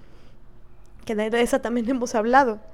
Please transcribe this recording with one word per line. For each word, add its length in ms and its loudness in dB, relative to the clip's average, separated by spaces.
Que 120 -4
de 260 2
esa 220 2
también 260 0
hemos 240 0
hablado. 460 6